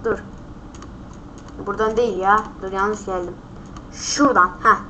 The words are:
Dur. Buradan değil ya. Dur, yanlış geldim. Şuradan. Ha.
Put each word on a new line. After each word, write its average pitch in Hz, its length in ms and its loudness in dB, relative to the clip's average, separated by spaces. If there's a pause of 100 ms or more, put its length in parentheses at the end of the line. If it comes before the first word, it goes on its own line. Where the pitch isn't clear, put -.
Dur. 427 140 2 (1500)
Buradan 220 320 2
değil 226 200 2
ya. 196 220 6 (220)
Dur, 190 100 -6
yanlış 202 340 0
geldim. 180 300 -4 (560)
Şuradan. 220 580 4 (140)
Ha. 214 140 8 (120)